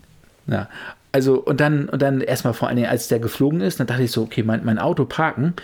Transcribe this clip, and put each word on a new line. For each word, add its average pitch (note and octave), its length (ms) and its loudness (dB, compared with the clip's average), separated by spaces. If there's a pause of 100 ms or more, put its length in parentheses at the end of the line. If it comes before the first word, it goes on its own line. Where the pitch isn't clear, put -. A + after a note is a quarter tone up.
(460)
Ja. G#2+ 220 -4 (420)
Also, C3 300 4
und C#3 200 0
dann, D3 280 2
und C#3 120 -2
dann C3+ 200 2
erstmal B2 340 -2
vor - 140 -2
allen C#3 80 -2
Dingen, - 120 2
als B2 200 -2
der A#2+ 100 2
geflogen C#3 420 0
ist, F#3 200 -2
dann B2 60 0
dachte B2 180 0
ich A#2+ 80 -2
so, A2 100 0
„Okay, A2 200 -2
mein, A2 220 0
mein A2 140 2
Auto C#3+ 260 0
parken D#3+ 600 0